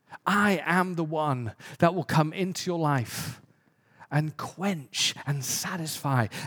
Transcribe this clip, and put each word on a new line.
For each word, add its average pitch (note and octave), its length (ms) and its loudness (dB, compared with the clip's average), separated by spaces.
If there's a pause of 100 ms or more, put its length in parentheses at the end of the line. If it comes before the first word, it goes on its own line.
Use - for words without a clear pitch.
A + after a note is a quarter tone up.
(260)
I G3+ 400 4
am F3+ 300 2
the E3+ 80 0
one D3+ 500 -2 (240)
that E3+ 180 6
will E3+ 80 0
come D#3 300 2
into F3+ 360 -4
your F3 100 0
life C#3+ 600 0 (720)
and D3+ 260 0
quench - 760 -4 (140)
and C#3+ 180 -2
satisfy D3+ 840 0 (200)